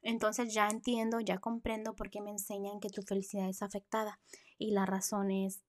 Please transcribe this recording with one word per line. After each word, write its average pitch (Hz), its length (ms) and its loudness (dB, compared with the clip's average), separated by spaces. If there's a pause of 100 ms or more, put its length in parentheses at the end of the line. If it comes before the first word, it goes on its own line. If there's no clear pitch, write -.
Entonces, 220 500 2
ya 214 160 6
entiendo, 226 500 2
ya 190 200 0
comprendo 220 560 -2
por 196 160 -6
qué 208 100 -6
me 208 80 -6
enseñan 208 500 -4
que 202 120 -4
tu 202 100 -6
felicidad 196 480 0
es 190 140 -4
afectada. 214 560 -4 (400)
Y 220 120 0
la 196 140 4
razón 196 460 0
es 190 380 0